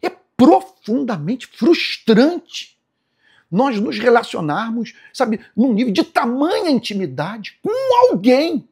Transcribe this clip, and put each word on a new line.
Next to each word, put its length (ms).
É 80
profundamente 1080
frustrante 1300
nós 320
nos 180
relacionarmos, 920
sabe, 300
num 180
nível 180
de 140
tamanha 680
intimidade 880
com 480
alguém 640